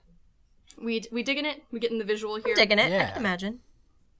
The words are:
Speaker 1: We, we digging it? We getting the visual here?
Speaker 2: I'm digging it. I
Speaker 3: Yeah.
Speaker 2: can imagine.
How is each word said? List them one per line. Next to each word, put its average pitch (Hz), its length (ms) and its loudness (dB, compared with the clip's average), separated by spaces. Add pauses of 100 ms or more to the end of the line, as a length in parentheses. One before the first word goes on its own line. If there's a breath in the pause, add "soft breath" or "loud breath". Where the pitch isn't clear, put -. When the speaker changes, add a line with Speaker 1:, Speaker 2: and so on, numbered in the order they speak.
(800)
Speaker 1:
We, 226 300 -2
we 233 120 -2
digging 285 220 0
it? 294 260 -6
We 233 80 -6
getting 226 200 0
the 208 60 -4
visual 214 320 -2
here? 220 160 0
Speaker 2:
I'm - 20 2
digging 208 240 6
it. 233 60 6
I - 40 2
Speaker 3:
Yeah. - 220 2
Speaker 2:
can - 80 -6
imagine. 196 400 -2 (600)